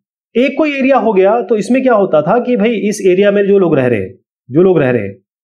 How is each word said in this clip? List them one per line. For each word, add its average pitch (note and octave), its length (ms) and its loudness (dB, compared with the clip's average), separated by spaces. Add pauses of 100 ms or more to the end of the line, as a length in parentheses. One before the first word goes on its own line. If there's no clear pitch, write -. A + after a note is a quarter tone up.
(360)
एक C4+ 220 0
कोई D4 220 -2
area C4 180 2
हो A3 160 0
गया G3 280 2
तो A#3 140 -2
इसमें B3 280 -2
क्या B3+ 100 2
होता F#3 280 2
था G3 180 0
कि B3 180 -2
भाई G#3 140 0
इस G#3 360 -4
area G3 240 2
में G3+ 160 0
जो G3 120 4
लोग E3 160 2
रह C3 120 2
रहे A#2 120 0
हैं, F#2 160 -10 (360)
जो D#3 120 2
लोग F#3 160 2
रह C3+ 100 0
रहे B2 120 -2
हैं G2 160 -12 (260)